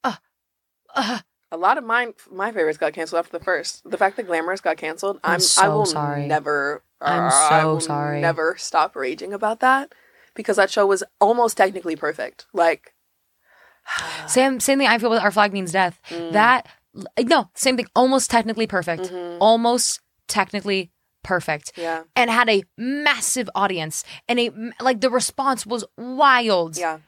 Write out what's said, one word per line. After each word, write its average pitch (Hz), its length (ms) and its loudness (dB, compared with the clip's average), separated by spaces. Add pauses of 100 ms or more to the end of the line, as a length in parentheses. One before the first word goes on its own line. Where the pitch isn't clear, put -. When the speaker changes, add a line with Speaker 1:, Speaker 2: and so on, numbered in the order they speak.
Speaker 1:
Uh, 254 120 -4 (800)
uh. 226 240 -2 (340)
Speaker 2:
A 165 40 -10
lot 190 200 2
of 269 60 -8
mine, 233 300 -2 (180)
my 190 220 -4
favorites 156 240 0
got 151 160 -2
canceled 160 260 -4
after 170 180 -6
the 165 60 -12
first. - 460 -4
The - 80 -6
fact 202 180 2
that 214 120 -8
Glamorous 175 340 -4
got 160 160 -2
canceled, 165 440 -6
Speaker 1:
I'm 165 120 0
Speaker 2:
I'm, 175 80 0
Speaker 1:
so - 200 4
Speaker 2:
I 190 60 8
will 196 180 2
Speaker 1:
sorry. 147 400 -4
Speaker 2:
never, 147 560 -2 (200)
Speaker 1:
I'm 143 220 0
Speaker 2:
uh, 131 100 2
I 151 280 6
Speaker 1:
so 156 120 2
Speaker 2:
will 160 80 -2
Speaker 1:
sorry. 147 400 -4
Speaker 2:
never 160 360 0
stop - 380 -2
raging 156 380 -8
about 214 260 -4
that 269 320 2 (420)
because 220 220 -2
that 196 160 4
show 202 140 2
was 196 180 2 (160)
almost 233 380 2
technically 180 400 0
perfect. - 560 -6
Like, 170 400 0 (920)
<sighs> - 420 -10
Speaker 1:
Same, 262 340 2
same 269 180 2
thing 269 80 4
I 226 100 4
feel 226 120 0
with 226 120 2
Our 202 100 2
Flag 208 200 2
Means 185 220 -6
Death. 185 260 0 (100)
Speaker 2:
Mm. 170 220 -8
Speaker 1:
That, 226 360 4 (280)
l-, - 300 -4
no, 269 280 2
same 262 220 0
thing. 233 120 -4 (100)
Almost 262 340 2
technically 220 360 0
perfect. 180 380 -4
Speaker 2:
Mm-hmm. 175 360 -10
Speaker 1:
Almost 233 580 2 (300)
technically 190 640 -4 (320)
perfect. 160 520 -4
Speaker 2:
Yeah. 165 280 -6 (120)
Speaker 1:
And 233 140 2
had 226 200 2
a 196 140 2 (140)
massive 269 760 -2
audience. 180 500 -2 (240)
And 240 100 0
a, 240 80 2
m-, 220 320 -10
like, 240 220 0
the 262 80 2
response 254 560 -2
was 220 180 -6 (140)
wild. 240 800 2
Speaker 2:
Yeah. 160 300 -4